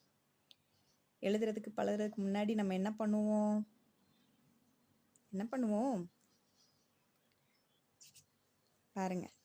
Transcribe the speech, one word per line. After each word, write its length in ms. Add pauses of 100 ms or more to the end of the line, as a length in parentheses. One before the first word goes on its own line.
(1200)
எழுதுறதுக்கு 500
பழகுறதுக்கு 480
முன்னாடி 340
நம்ம 200
என்ன 240
பண்ணுவோம்? 600 (1700)
என்ன 120
பண்ணுவோம்? 560 (3000)
பாருங்க. 300 (180)